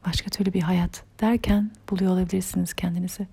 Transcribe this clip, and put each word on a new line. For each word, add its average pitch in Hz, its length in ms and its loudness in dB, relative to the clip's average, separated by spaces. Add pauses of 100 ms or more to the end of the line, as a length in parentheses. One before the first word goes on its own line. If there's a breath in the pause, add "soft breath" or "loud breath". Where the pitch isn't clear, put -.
başka 180 240 -4
türlü 190 220 -2
bir 185 100 0
hayat 175 420 0 (160)
derken 214 500 2 (200)
buluyor 190 220 2
olabilirsiniz 185 640 0
kendinizi. 180 580 -4